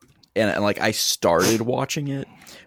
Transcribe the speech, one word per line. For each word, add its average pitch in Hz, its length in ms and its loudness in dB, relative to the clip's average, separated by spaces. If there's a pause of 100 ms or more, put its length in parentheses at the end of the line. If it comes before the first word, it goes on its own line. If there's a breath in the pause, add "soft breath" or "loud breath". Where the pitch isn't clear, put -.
(360)
And, 104 140 2
and, 101 140 0
like, 104 180 0
I 110 100 0
started 98 720 2
watching 131 460 -2
it, 139 200 -6 (380 loud breath)